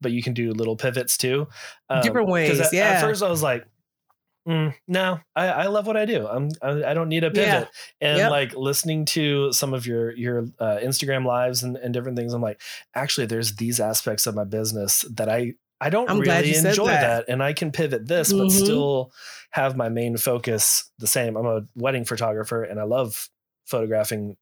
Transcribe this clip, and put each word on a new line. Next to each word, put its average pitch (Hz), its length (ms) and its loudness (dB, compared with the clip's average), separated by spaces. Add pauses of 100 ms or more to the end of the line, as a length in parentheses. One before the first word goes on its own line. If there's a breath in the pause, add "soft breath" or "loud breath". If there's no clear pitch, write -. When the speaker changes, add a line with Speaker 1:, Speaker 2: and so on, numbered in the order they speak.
Speaker 1:
but 120 120 -2
you 120 100 -2
can 123 120 -2
do 117 180 0
little 113 240 -2
pivots 127 420 -2
too. 143 300 -2 (400 loud breath)
Um, 131 120 0
Speaker 2:
Different 226 280 2
Speaker 1:
'cause 185 40 2
Speaker 2:
ways, 151 280 2
Speaker 1:
at, 160 120 4
Speaker 2:
yeah. 185 180 4
Speaker 1:
at 185 100 4
first 151 240 0
I 190 40 2
was 165 140 0
like, 123 240 0 (840)
"Mm, 156 240 0 (140)
no, 180 340 0 (160)
I, 180 120 2
I 160 180 0
love 208 200 0
what 220 120 0
I 214 80 0
do. 165 200 0
I'm, 127 220 -2 (140)
I, 143 220 -2
I 139 100 0
don't 165 160 -2
need 160 120 0
a 160 120 2
Speaker 2:
Yeah. 202 200 4
Speaker 1:
pivot." 175 140 0 (320 loud breath)
And 147 180 2
Speaker 2:
Yep. 165 120 4
Speaker 1:
like, 139 260 0
listening 151 500 -2
to 143 460 0
some 135 220 0
of 120 120 -4
your, 117 260 -2
your, 120 340 -2 (120)
uh, 107 240 0
Instagram 135 440 0
lives 123 360 0
and, 123 140 -4
and 123 160 -4
different 123 240 -4
things, 120 160 -4
I'm 120 80 -2
like, 107 220 -4 (320 loud breath)
"Actually, 135 320 -2
there's 113 300 -2
these 117 220 0
aspects 110 480 0
of 110 80 -2
my 104 100 -2
business 107 680 -2
that 110 180 -2
I, 120 260 0 (280)
I 143 80 0
don't 220 180 2
Speaker 2:
I'm 202 140 2
glad 170 160 4
Speaker 1:
really - 120 4
Speaker 2:
you - 40 4
said 165 160 4
Speaker 1:
enjoy 208 160 4
Speaker 2:
that. 123 400 2
Speaker 1:
that. 123 60 -2
And 127 100 0
I 143 100 0
can 151 200 -4
pivot 139 360 -2
this, 170 240 2
but 196 140 4
Speaker 2:
Mm-hmm. 190 180 6
Speaker 1:
still 143 480 2 (380 loud breath)
have 135 260 0
my 120 140 0
main 117 260 -2
focus 117 840 0
the 113 100 -8
same." 117 280 0
I'm 113 100 0
a 110 160 0 (120)
wedding 123 320 -2
photographer, 110 560 -2
and 104 180 -8
I 107 40 -4
love 117 440 -2 (380)
photographing 107 760 -2